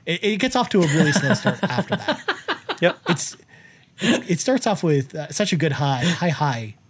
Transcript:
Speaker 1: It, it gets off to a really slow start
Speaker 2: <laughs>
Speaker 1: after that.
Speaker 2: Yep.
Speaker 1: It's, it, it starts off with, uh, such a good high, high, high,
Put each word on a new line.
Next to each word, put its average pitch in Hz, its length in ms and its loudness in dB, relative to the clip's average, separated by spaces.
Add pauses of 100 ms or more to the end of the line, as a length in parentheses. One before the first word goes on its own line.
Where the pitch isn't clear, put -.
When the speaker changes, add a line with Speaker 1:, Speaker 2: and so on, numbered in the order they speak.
Speaker 1:
It, 170 180 -4
it 214 160 0
gets 262 160 0
off 247 140 0
to 190 120 4
a 165 60 4
really 151 240 4
slow 180 220 2
start - 260 -2
Speaker 2:
<laughs> - 40 -4
Speaker 1:
after - 340 -2
that. - 800 -6
Speaker 2:
Yep. - 180 2 (120)
Speaker 1:
It's, - 240 -2 (640)
it, 240 320 0
it 170 80 0
starts 262 260 0
off 208 160 0
with, 143 320 0
uh, 151 160 -10
such 202 220 0
a 175 60 0
good 147 160 0
high, 139 320 0
high, 175 240 0
high, 123 460 -2 (140)